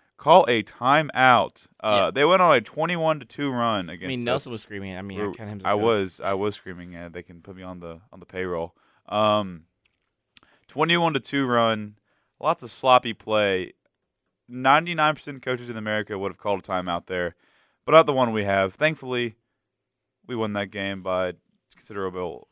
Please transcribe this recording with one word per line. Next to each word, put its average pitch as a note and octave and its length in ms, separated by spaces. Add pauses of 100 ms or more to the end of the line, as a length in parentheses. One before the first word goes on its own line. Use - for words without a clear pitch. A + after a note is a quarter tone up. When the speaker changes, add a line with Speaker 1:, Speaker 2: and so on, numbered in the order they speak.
(160)
Speaker 1:
"Call E3+ 320
a A2+ 160
timeout." B2+ 1040 (100)
Uh, G2+ 280
Speaker 2:
Yeah. E2 40
Speaker 1:
they B2+ 140
went F#3 180
on D#3+ 140
a A#2+ 40
twenty-one D#3+ 600
to A#2+ 60
two C#3+ 260
run A2+ 360
Speaker 3:
I D#2+ 60
Speaker 1:
against F2+ 140
Speaker 3:
mean, B2+ 120
Speaker 1:
us. A#2+ 40
Speaker 3:
Nelson B2+ 280
was A2 100
screaming. G2 340
I F#2 60
mean, G2 180
I G#2 80
Speaker 1:
We're, F2+ 60
Speaker 3:
count G#2+ 160
him G#2 100
as F#2 40
a F#2+ 40
Speaker 1:
I G2+ 60
Speaker 3:
coach. G#2 80
Speaker 1:
was, G#2+ 380
I G2 140
was G2+ 220
screaming. F2 400
Uh, E2+ 120
they E2+ 140
can E2+ 180
put F#2+ 140
me F#2 80
on F#2 160
the, E2 220 (120)
on F#2 60
the F2 80
payroll. F2 480 (340)
Um, G#2 580 (1000)
twenty-one E3 480
to C3+ 60
two C#3 260
run, A2+ 500 (440)
lots D#3 240
of A#2 80
sloppy B2+ 420
play. G2+ 600 (760)
Ninety-nine D3+ 640
percent C#3+ 220
of B2 60
coaches B2 260
in A#2 80
America G#2+ 420
would G2 120
have F2+ 80
called G2+ 220
a - 20
timeout F2+ 440
there, F2 300 (480)
but C3+ 80
not D#3+ 140
the D3 60
one B2+ 200
we G#2+ 120
have. G2 300
Thankfully, B2+ 640 (880)
we B2 100
won A2 160
that G2+ 180
game G2 320
by F#2 320 (400)
considerable, F2+ 760